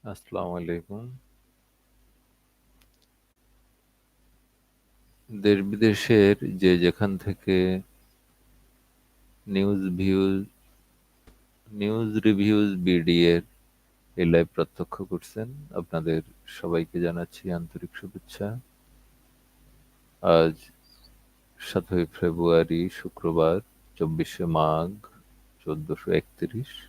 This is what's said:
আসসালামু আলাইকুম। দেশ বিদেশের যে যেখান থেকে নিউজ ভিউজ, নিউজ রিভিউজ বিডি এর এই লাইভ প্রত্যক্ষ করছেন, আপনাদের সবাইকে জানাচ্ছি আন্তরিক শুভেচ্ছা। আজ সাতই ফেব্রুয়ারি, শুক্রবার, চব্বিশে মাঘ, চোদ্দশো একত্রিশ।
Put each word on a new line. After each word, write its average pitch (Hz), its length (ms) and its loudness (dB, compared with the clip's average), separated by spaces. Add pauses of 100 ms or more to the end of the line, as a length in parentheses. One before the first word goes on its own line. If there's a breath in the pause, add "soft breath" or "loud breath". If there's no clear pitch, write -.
আসসালামু 92 520 -10
আলাইকুম। 87 480 -10 (4000)
দেশ 104 340 2
বিদেশের 104 720 4 (240)
যে 95 200 6
যেখান 90 400 0
থেকে 95 380 -2 (1900)
নিউজ 98 340 0 (160)
ভিউজ, 95 400 2 (1300)
নিউজ 107 420 -2 (140)
রিভিউজ 104 460 4 (140)
বিডি 87 340 4 (100)
এর 85 160 4 (760)
এই 90 120 0
লাইভ 85 240 4
প্রত্যক্ষ - 500 -6
করছেন, 95 440 -10 (300)
আপনাদের 82 440 -4 (340)
সবাইকে 85 440 -4
জানাচ্ছি 87 520 -6
আন্তরিক 85 440 -10
শুভেচ্ছা। - 520 -12 (1800)
আজ 82 320 4 (1040)
সাতই 90 460 -2 (100)
ফেব্রুয়ারি, 82 680 2 (160)
শুক্রবার, 82 600 0 (400)
চব্বিশে 82 480 -4 (100)
মাঘ, 87 340 0 (680)
চোদ্দশো 78 600 -8
একত্রিশ। - 540 -8 (180)